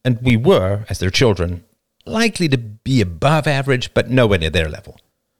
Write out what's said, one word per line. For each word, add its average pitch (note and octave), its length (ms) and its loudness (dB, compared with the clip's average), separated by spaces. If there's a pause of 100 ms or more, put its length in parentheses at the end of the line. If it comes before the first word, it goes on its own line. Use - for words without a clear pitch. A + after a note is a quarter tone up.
And A#2+ 160 0
we B2 160 4
were, A2 520 2
as F#2+ 100 -6
their F#2 100 -2
children, F2+ 560 0 (400)
likely A3 420 -2
to C3 100 2
be A#2 440 -2
above C3 440 0
average, C3+ 480 -2
but - 160 0
nowhere A#2 300 4
near D#2 100 -2
their D#2+ 200 0
level. - 300 -16 (400)